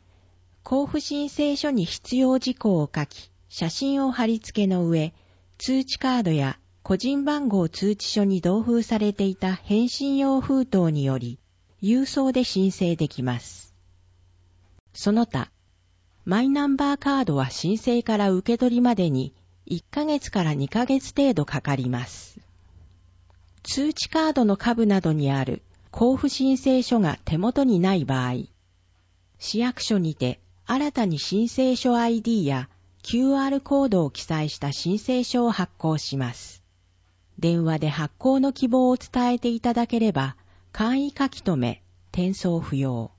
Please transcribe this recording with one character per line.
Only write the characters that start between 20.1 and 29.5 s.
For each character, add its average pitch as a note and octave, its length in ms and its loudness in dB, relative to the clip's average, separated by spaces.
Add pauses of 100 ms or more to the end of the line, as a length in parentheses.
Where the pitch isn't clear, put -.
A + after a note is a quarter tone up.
か F#3+ 140 0
ら D#3 100 0
二 C#3 140 -2
ヶ A#3 160 -2
月 C4 280 -2
程 C#4 220 4
度 D3+ 100 2
か - 160 -6
か C#3+ 140 -2
り B2 160 -2
ま B2 160 -4
す。 - 320 -20 (1300)
通 D4+ 280 -2
知 - 160 -6
カ D#4+ 200 2
ー D4+ 40 0
ド B3 120 2
の G3 120 4
下 A#3 200 -2
部 A3+ 100 2
な G3 140 4
ど D#3+ 120 0
に C#3+ 200 0
あ C3+ 120 0
る - 180 -6 (300)
交 B3+ 240 2
付 C#4+ 120 -2
申 C4+ 280 2
請 B3+ 260 2
書 A#3 180 2
が D#3+ 240 0
手 F3+ 120 -2
元 B3 280 0
に G#3+ 160 4
な F#3+ 160 4
い D3 80 0
場 B2+ 240 -2
合、 B2+ 180 -6 (920)
市 - 180 -4